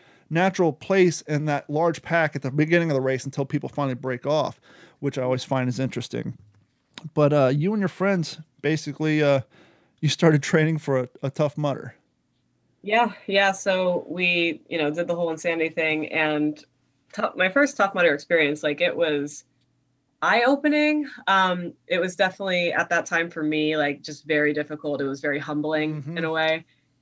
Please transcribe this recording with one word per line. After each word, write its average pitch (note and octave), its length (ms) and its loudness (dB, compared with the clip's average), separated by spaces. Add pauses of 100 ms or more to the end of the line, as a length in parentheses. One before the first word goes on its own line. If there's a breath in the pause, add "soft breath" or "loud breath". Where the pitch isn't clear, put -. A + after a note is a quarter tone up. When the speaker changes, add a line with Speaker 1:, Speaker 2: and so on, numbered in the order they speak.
(300 soft breath)
Speaker 1:
natural F3 420 2
place F3+ 520 2
in D3+ 240 -2
that C#3+ 220 -2
large D3+ 320 0
pack E3 320 0
at C#3+ 100 -6
the C3 80 -4
beginning D#3+ 400 2
of C#3+ 40 0
the C3 60 2
race C3 240 -2
until C#3 180 -4
people C#3 240 -4
finally C#3 260 -2
break B2+ 320 -6
off, C#3 320 0 (440 loud breath)
which C#3 160 -4
I C3 60 -2
always B2+ 200 0
find B2+ 240 0
is B2 140 -2
interesting. A#2+ 560 -6 (760)
But, D3 200 4
uh, C3+ 200 4
you D#3+ 200 0
and G#3+ 80 0
your F#3 80 0
friends, F#3 500 -2 (220)
basically, D3+ 600 0
uh, C#3 200 4 (600 soft breath)
you D3+ 80 2
started D3+ 340 4
training D#3+ 360 2
for C#3 200 0
a, B2 100 -4 (120)
a C#3 80 -4
Tough D3 280 -2
Mudder. C#3+ 380 -4 (840)
Speaker 2:
Yeah, G#3+ 320 0 (120)
yeah. G3 280 2
So F#3 560 0
we, F3 580 -2
you E3 100 -4
know, D3+ 160 0
did E3+ 140 -2
the F3 80 -2
whole E3+ 140 -2
Insanity D#3+ 400 -2
thing, D#3 420 -2
and D3+ 500 0 (520)
Tou-, G#3+ 240 -4
my F#3 100 2
first C#4 300 0
Tough G3 180 0
Mudder E3+ 180 4
experience, D3+ 500 0
like, D3 180 -2
it F3+ 120 0
was D3 520 -2 (760)
eye-opening. C#4+ 880 2 (200 loud breath)
Um, F#3 460 2 (140)
it F3+ 120 0
was F3+ 160 -4
definitely F#3 580 0
at E3+ 160 -2
that E3+ 160 0
time E3+ 240 -2
for E3+ 140 -8
me, D3+ 340 0
like, C#3+ 240 -2
just - 240 -16
very D3+ 280 0
difficult. D3 480 -6
It C#3 40 -2
was C#3 160 -6
very C#3+ 180 -2
humbling D3+ 640 -4
Speaker 1:
Mm-hmm. D#3 160 -10
Speaker 2:
in E3 80 -4
a D#3+ 60 -4
way. D#3+ 340 -2 (360)